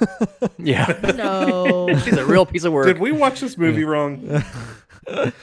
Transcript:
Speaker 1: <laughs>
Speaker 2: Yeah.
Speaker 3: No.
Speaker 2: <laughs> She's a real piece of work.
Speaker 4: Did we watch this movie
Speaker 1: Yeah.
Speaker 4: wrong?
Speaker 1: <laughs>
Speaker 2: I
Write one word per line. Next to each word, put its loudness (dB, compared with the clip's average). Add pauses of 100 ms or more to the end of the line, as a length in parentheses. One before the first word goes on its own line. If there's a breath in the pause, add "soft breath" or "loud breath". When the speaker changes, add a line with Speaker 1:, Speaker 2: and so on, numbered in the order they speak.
(180)
Speaker 1:
<laughs> -6
Speaker 2:
Yeah. 0
Speaker 3:
No. 0 (100)
Speaker 2:
<laughs> -2
She's 2
a -2
real 6
piece -4
of 2
work. 4
Speaker 4:
Did 4
we 0
watch 0
this -8
movie 2
Speaker 1:
Yeah. -2
Speaker 4:
wrong? -2
Speaker 1:
<laughs> -8
Speaker 2:
I -2 (100)